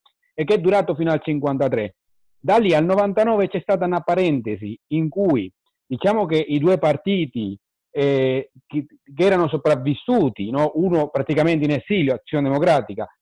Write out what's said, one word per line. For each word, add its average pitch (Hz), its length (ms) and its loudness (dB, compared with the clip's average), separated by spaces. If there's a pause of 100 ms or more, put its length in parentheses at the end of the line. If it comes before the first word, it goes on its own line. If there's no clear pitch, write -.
(320)
e 156 120 -4
che 202 100 0
è 208 40 0
durato 185 360 0
fino 165 180 -2
al 151 100 0
cinquantatré. 135 720 -2 (420)
Da 185 180 2
lì 202 180 4
al 156 100 4
novantanove 202 640 0
c'è 185 120 -6
stata 180 240 -2
una 180 160 -2
parentesi 117 800 -2 (100)
in 160 200 0
cui, 147 420 0 (360)
diciamo 196 400 -2
che 160 100 -2
i 147 220 -2
due 175 200 2
partiti, 151 800 -2 (320)
eh, 135 600 0 (160)
che, 147 200 -6
che 143 380 -6
erano 185 240 2
sopravvissuti, 139 1040 0
no? 147 240 0
Uno 165 340 0
praticamente 151 560 0
in 147 60 0
esilio, 147 440 0
Azione 143 340 -4
Democratica, 135 580 0 (160)